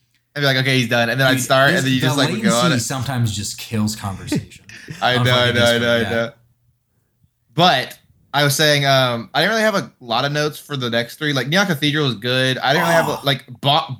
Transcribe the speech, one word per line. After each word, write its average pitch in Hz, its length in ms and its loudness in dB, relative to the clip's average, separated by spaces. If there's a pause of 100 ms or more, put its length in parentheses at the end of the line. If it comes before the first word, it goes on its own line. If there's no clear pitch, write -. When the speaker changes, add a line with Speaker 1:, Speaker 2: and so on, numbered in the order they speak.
(360)
Speaker 1:
and 147 60 -4
be - 0 -
like, 135 160 2
"Okay, 131 220 0
he's 117 100 -2
done," 117 200 0
and 123 80 -2
then 135 100 2
I'd 131 80 4
Speaker 2:
Dude, 127 80 -2
Speaker 1:
start, 135 260 4
and - 80 2
Speaker 2:
this, 135 80 0
Speaker 1:
then 131 80 0
you 127 80 0
Speaker 2:
the 131 60 0
Speaker 1:
just, 135 100 0
like, 131 140 0
would - 120 -4
go - 60 2
on 120 160 2
Speaker 2:
latency 123 180 0
Speaker 1:
it. - 40 -8
Speaker 2:
sometimes 123 460 -4
just 95 240 -8
kills 107 380 -4
conversation - 680 -8 (180)
Speaker 1:
<laughs> - 180 -12
I 123 140 2
Speaker 2:
on 123 100 0
Speaker 1:
know, 127 80 4
I 123 140 4
Speaker 2:
fucking 120 80 0
Speaker 1:
know, 120 60 2
I 120 40 4
Speaker 2:
Discord, 117 160 2
Speaker 1:
know, 117 140 2
I 117 60 0
Speaker 2:
yeah. 104 80 -4
Speaker 1:
know. 117 220 -4 (1200)
But 156 440 2 (360)
I 143 100 2
was 143 120 2
saying, 147 300 2
um, 127 480 2
I 135 80 0
didn't 185 100 0
really 220 120 0
have 214 120 0
a 165 260 -6
lot 123 240 -2
of 143 80 -4
notes 151 260 -4
for - 160 -10
the 123 140 -4
next 117 280 -4
three. 151 140 -2
Like, 131 160 -2
Neon 185 200 2
Cathedral 147 380 0
was 120 100 -2
good. 127 420 0
I 127 160 0
didn't 175 140 2
really 170 80 2
have, 160 120 4
Speaker 2:
Oh. 127 160 -4
Speaker 1:
like, 139 220 -2 (160)
Bo-, 139 380 0